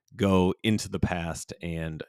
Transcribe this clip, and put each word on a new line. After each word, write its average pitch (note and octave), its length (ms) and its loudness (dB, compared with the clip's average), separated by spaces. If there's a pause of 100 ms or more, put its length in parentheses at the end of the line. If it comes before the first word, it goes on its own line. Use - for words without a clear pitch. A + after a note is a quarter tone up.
(160)
go F#2+ 480 4
into G#2+ 260 0
the F#2 100 -6
past E2+ 640 -4
and E2 480 -6